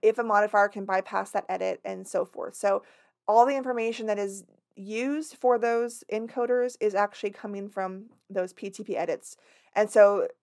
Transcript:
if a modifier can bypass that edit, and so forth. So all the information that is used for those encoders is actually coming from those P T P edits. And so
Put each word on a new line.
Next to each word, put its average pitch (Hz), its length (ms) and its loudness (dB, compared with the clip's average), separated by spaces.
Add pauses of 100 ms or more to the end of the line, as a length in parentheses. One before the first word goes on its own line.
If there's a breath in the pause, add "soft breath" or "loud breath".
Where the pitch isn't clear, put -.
if 220 160 4
a 233 40 -2
modifier 208 440 4
can 202 180 -10
bypass 196 460 -2
that 202 180 -4
edit, 185 340 -4
and 190 240 -10
so 190 180 -2
forth. - 280 -12
So 202 300 -2 (440 soft breath)
all 233 200 6
the 277 100 0
information 233 480 -4
that 208 140 -2
is 196 240 -8 (340)
used 240 580 -6
for 247 240 2
those 233 520 -2
encoders 240 680 -2
is 208 160 0
actually 202 340 -2
coming 202 380 -10
from 190 380 -8 (240)
those 185 240 -4
P - 160 -12
T 196 140 -14
P - 120 -8
edits. - 400 -6 (400 soft breath)
And 208 140 2
so 202 400 6 (140)